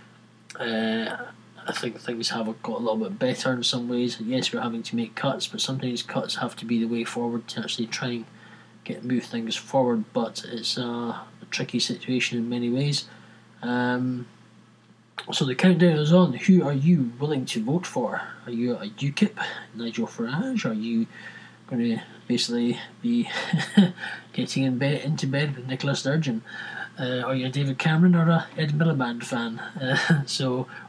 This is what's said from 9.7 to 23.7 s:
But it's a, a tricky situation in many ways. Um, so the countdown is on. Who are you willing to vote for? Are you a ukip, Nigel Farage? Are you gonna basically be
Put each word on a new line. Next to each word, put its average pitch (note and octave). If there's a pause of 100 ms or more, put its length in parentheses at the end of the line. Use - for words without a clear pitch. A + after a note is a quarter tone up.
But A2+
it's A2+
a, B2+
a A#2+
tricky -
situation B2+
in A#2
many A#2+
ways. C#3 (560)
Um, B2 (1040)
so D3
the B2+
countdown F3
is D3+
on. F3
Who F3+
are C3
you C3+
willing C#3+
to A2+
vote D#3+
for? - (240)
Are B2
you A#2
a G#2
ukip, C#3+ (380)
Nigel -
Farage? F#3
Are A2
you A2+ (640)
gonna A#2 (240)
basically A#2+ (220)
be A#2+ (520)